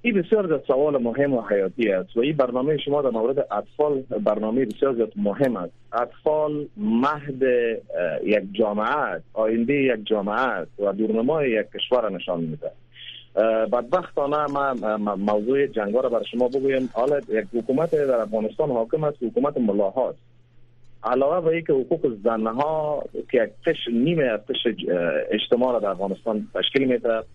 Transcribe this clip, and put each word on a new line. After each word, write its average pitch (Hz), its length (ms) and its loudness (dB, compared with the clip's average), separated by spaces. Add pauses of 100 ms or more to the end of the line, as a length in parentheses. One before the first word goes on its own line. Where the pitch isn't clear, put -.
این 202 200 2
بسیار 175 240 2
زیاد 147 200 0
سوال 139 360 2
مهم 135 320 2
و 113 80 0
حیاتی 101 500 0
است 92 240 -2
و 117 40 2
این 151 160 0
برنامهٔ 131 400 0
شما 143 260 0
در 131 80 2
مورد 117 280 0
اطفال 135 640 -2
برنامهٔ 107 640 0
بسیار 131 300 0
زیاد 110 220 0
مهم 104 400 2
است. 87 160 -6 (200)
اطفال 151 840 -2
مهد، 139 680 0
اه، 110 840 0
یک 104 240 2
جامعه 107 440 0
است، 101 360 -4
آیندهٔ 113 420 0
یک 123 320 0
جامعه 104 340 0
است 104 380 -2
و 98 140 0
دورنمای 117 580 0
یک 107 200 0
کشور 110 420 0
نشان 87 280 -4
می‌ده. 78 300 -6 (680)
اه، 110 300 2
بدبختانه 143 800 0
ما، 131 500 -2
ما، 104 200 -2
موضوع 107 500 2
جنگا 110 340 0
را 131 80 0
بر 113 140 0
شما 120 260 0
بگویم. 131 440 0
حالا 135 260 0
یک 107 360 -2
حکومت 131 400 0
در 135 260 2
افغانستان 110 500 -2
حاکم 123 340 0
است، 147 180 -2
حکومت 143 340 0
ملاهاست. 104 640 0 (840)
علاوه 135 360 2
بر 160 100 2
اینکه 165 220 0
حقوق 135 400 0 (120)
زنها 139 800 0 (260)
که 123 120 4
یک 104 80 -2 (160)
قش-، 151 260 0
نیمه 147 320 2
از 110 160 0
قش-، 110 480 -4
اه، 85 220 0 (200)
اجتماع 120 420 2
را 117 60 0
در 101 100 0
افغانستان 98 680 -4
تشکیل 131 340 0
می‌ده 117 340 0 (120)